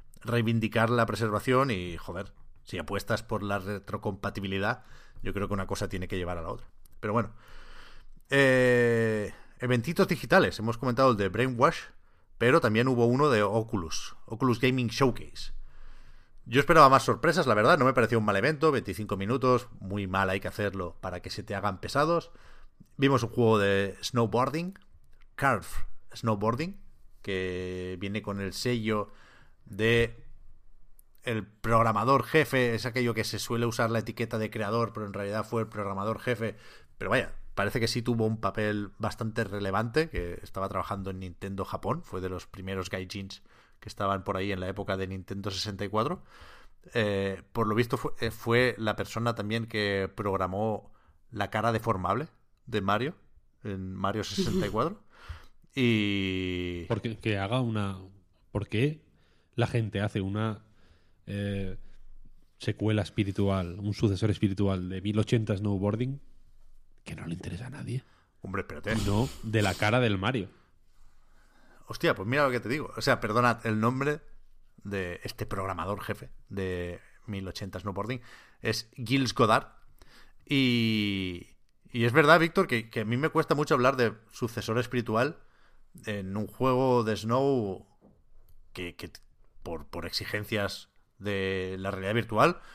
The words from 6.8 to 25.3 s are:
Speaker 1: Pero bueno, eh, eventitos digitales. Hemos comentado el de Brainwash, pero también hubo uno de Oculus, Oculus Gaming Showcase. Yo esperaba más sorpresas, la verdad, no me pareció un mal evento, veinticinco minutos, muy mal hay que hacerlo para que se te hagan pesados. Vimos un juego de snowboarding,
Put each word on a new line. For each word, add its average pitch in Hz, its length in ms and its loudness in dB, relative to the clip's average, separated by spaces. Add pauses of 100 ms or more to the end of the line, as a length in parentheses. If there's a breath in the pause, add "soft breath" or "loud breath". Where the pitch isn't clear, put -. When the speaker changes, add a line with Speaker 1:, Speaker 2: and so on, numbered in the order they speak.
Speaker 1:
Pero 107 140 -2
bueno, 110 200 0 (960 loud breath)
eh, 120 1040 6 (260 loud breath)
eventitos 127 480 2
digitales. 147 520 4
Hemos 113 180 -2
comentado 131 340 4
el 110 60 2
de 98 120 2
Brainwash, 123 480 2 (600)
pero 131 240 6
también 117 260 4
hubo 120 180 4
uno 131 240 6
de 110 140 6
Oculus, 104 720 -2 (100)
Oculus 117 340 0
Gaming 131 280 2
Showcase. - 680 -2 (920 soft breath)
Yo 120 140 4
esperaba 151 300 10
más 131 140 8
sorpresas, 151 440 2
la 117 60 6
verdad, 117 240 6
no 127 80 4
me 131 80 6
pareció 117 240 4
un 107 80 2
mal 104 100 2
evento, 147 360 2
veinticinco 104 460 -2
minutos, 120 500 0 (120)
muy 98 280 -4
mal 92 220 2
hay 95 100 0
que - 80 -8
hacerlo 92 520 -4
para 90 220 -8
que - 80 -10
se 101 140 -8
te 104 100 -8
hagan 98 260 -2
pesados. 156 520 -2 (680 soft breath)
Vimos 135 260 4
un 113 60 -2
juego 113 300 4
de 98 420 2
snowboarding, 131 720 0 (640)